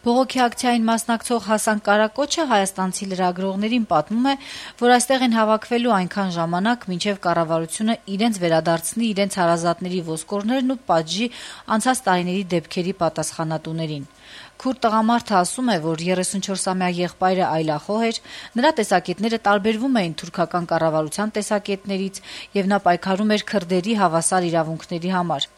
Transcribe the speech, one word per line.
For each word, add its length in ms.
Բողոքի 400
ակցիային 400
մասնակցող 640
Հասան 400
Կարակոչը 640
հայաստանցի 600
լրագրողներին 760
պատմում 400
է, 60
որ 140
այստեղ 320
են 100
հավաքվելու 580
այնքան 400
ժամանակ, 560
մինչև 320
կառավարությունը 720
իրենց 280
վերադարձնի 720
իրենց 260
հարազատների 680
ոսկորներն 680
ու 20
պատժի 380
անցած 320
տարիների 420
դեպքերի 480
պատասխանատուներին։ 1040
Քուրդ 240
տղամարդը 560
ասում 320
է, 160
որ 240
երեսունչորսամյա 880
եղբայրը 480
այլախոհ 640
էր, 100
նրա 240
տեսակետները 640
տարբերվում 560
էին 160
թուրքական 540
կառավարության 640
տեսակետներից, 840
և 160
նա 20
պայքարում 440
էր 160
քրդերի 520
հավասար 480
իրավունքների 640
համար։ 420